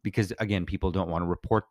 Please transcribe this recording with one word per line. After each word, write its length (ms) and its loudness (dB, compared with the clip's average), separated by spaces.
because, 360 0
again, 260 0
people 280 -2
don't 180 0
wanna 160 0
report 440 0